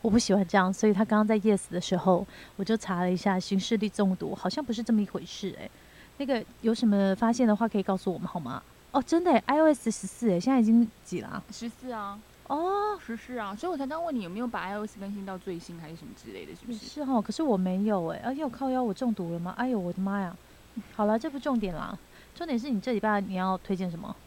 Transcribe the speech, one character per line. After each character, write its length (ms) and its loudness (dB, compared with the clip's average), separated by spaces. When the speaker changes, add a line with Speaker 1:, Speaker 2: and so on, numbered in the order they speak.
Speaker 1:
我 80 2
不 100 6
喜 140 2
欢 140 4
这 100 2
样， 160 6
所 160 2
以 40 6
他 120 4
刚 120 2
刚 100 4
在 140 4
yes 300 2
的 100 -4
时 160 0
候， 300 4
我 80 -4
就 120 2
查 240 -2
了 100 2
一 60 2
下 240 2
行 180 0
事 180 0
历 120 0
中 280 2
毒， 180 -6
好 140 -2
像 160 -4
不 80 -4
是 100 -4
这 100 0
么 100 4
一 40 0
回 200 -8
事 220 -10
欸。 120 -12
那 80 -4
个 180 0
有 120 4
什 120 2
么 300 6
发 160 4
现 140 4
的 80 6
话 120 0
可 120 0
以 40 2
告 140 0
诉 160 -2
我 60 -4
们 80 -6
好 120 -6
吗？ 240 -8
哦， 100 2
真 200 2
的 100 4
欸 140 6
，I 140 4
O 60 8
S 240 2
十 160 -6
四 240 -2
欸， 100 2
现 120 2
在 80 4
已 40 6
经 240 6
几 160 -6
了 80 -10
啊？ 220 -8
Speaker 2:
十 180 -12
四 220 -14
啊。 280 -10
Speaker 1:
哦。 580 -2
Speaker 2:
十 120 -6
四 220 -10
啊， 160 -6
所 140 -6
以 40 -2
我 40 -4
才 100 -4
刚 180 -6
问 100 -4
你 80 -2
有 60 -6
没 100 -8
有 80 -4
把 140 -6
I 160 -6
O 100 -6
S 120 -14
更 140 -8
新 120 -8
到 140 -8
最 200 -8
新 220 -14
还 80 -12
是 80 -14
什 100 -16
么 100 -16
之 160 -18
类 140 -12
的， 80 -14
是 120 -18
不 60 -8
是？ 60 -8
Speaker 1:
也 100 -16
是 140 -12
哦， 180 2
可 120 -4
是 100 -2
我 140 2
没 280 0
有 220 2
欸。 120 -4
哎 140 -4
呦， 160 -4
靠 220 -4
腰， 120 0
我 100 0
中 220 -2
毒 180 -4
了 60 -4
吗？ 180 -6
哎 120 -2
呦， 100 0
我 140 -4
的 80 -6
妈 200 -2
呀！ 160 -6
好 120 2
了， 120 4
这 100 -4
不 100 -8
重 200 0
点 160 -2
啦， 240 -8
重 120 -8
点 120 0
是 120 -4
你 100 0
这 120 -2
礼 80 0
拜 200 2
你 140 -6
要 240 0
推 160 -4
荐 160 -4
什 80 -10
么？ 160 -10